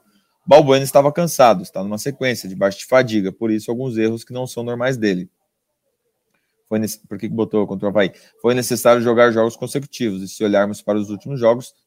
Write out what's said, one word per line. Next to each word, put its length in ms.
Balbuena 400
estava 280
cansado, 500
está 220
numa 160
sequência, 500
debaixo 300
de 80
fadiga, 440
por 200
isso 180
alguns 260
erros 280
que 100
não 140
são 160
normais 340
dele." 320
Foi 120
nesse... 200
Por 180
que 100
que 80
botou 320
contra 180
o 40
Avaí? 220
"Foi 120
necessário 480
jogar 300
jogos 240
consecutivos, 680
e 60
se 160
olharmos 380
para 160
os 120
últimos 300
jogos, 340